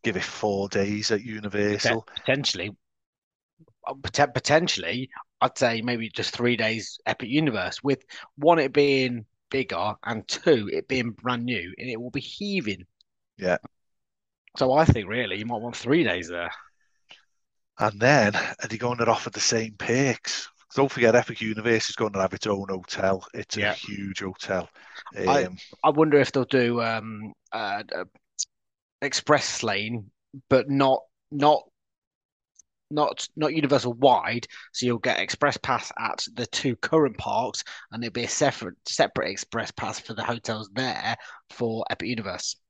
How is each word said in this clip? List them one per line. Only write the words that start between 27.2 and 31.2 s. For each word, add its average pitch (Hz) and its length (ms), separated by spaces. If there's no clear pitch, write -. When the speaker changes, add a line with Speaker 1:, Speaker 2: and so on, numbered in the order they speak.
Speaker 2:
uh, 104 320
uh, 92 120
express 139 600
lane, 107 480
but 131 220
not, 139 320